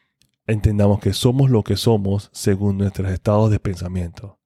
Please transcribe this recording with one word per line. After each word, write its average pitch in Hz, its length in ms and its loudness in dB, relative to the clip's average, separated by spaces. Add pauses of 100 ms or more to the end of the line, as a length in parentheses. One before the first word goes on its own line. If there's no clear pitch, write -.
(480)
entendamos 104 520 2
que 98 140 -2
somos 131 360 2
lo 113 140 2
que 104 120 -2
somos 101 560 -2
según 101 460 -2
nuestros 95 340 -4
estados 107 400 0
de 104 80 2
pensamiento. 90 880 -8